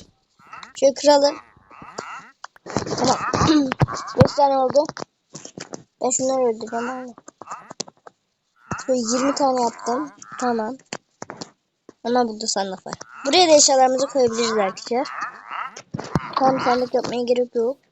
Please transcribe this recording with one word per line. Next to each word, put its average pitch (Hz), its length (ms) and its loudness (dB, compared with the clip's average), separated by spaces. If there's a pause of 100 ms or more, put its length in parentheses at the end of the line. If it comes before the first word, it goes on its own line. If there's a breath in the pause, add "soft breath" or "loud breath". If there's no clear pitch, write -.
(800)
Şöyle 269 140 4
kıralım. 285 420 4 (1600)
Tamam. 254 200 2 (160)
<clears throat> 294 360 4 (540)
Beş 285 100 0
tane 277 240 4
oldu. 262 280 4 (1160)
Ben 240 80 0
şunları 262 400 0
öldüreceğim 226 400 -6
abi. 254 240 -12 (1700)
Şöyle 254 120 0
yirmi 247 360 0
tane 262 260 0
yaptım. 247 500 -4 (280)
Tamam. 240 380 -2 (1300)
Ama 240 240 0
burada 214 200 -10
sandık 196 400 -4
var. - 60 -12 (320)
Buraya 339 220 4
da 320 40 6
eşyalarımızı 262 560 6
koyabiliriz 233 440 0
arkadaşlar. 220 560 -2 (1300)
Tam 262 240 2
sandık 254 340 0
yapmaya 247 300 -2
gerek 247 320 0
yok. 240 220 -2 (140)